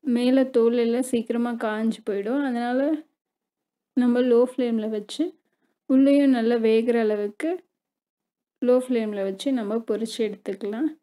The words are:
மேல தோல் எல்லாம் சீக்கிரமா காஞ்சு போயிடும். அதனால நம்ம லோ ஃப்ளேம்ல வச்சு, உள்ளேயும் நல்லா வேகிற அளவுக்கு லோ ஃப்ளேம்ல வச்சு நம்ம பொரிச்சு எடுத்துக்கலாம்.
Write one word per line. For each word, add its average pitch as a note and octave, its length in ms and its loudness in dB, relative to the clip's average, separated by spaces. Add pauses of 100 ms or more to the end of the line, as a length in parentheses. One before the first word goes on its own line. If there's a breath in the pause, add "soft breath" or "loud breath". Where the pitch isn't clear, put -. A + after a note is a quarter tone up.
மேல B3+ 400 2
தோல் A#3+ 340 2
எல்லாம் A#3+ 340 0
சீக்கிரமா A#3 400 -2
காஞ்சு A3 480 -4 (100)
போயிடும். G#3+ 380 -4
அதனால A#3+ 320 -2 (1160)
நம்ம B3 240 2
லோ A#3+ 200 4 (100)
ஃப்ளேம்ல A3+ 380 -2
வச்சு, A3 440 -6 (600)
உள்ளேயும் C4+ 440 6
நல்லா A#3 180 2
வேகிற A3+ 440 2
அளவுக்கு G#3+ 640 -2 (1000)
லோ B3 100 4 (100)
ஃப்ளேம்ல A3 380 -2
வச்சு G3 280 -4
நம்ம A3+ 400 -2
பொரிச்சு A3+ 360 -4
எடுத்துக்கலாம். G3+ 600 -6 (160)